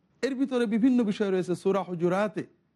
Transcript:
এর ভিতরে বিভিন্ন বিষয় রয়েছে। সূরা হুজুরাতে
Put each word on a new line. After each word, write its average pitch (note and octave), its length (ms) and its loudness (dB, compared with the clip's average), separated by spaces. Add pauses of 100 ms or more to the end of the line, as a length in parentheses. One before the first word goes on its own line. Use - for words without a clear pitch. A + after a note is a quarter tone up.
(220)
এর C4+ 120 -2
ভিতরে B3 320 0
বিভিন্ন A#3+ 380 2
বিষয় G3+ 260 0
রয়েছে। F#3 240 0
সূরা F#3+ 280 0
হুজুরাতে F3+ 640 -2 (320)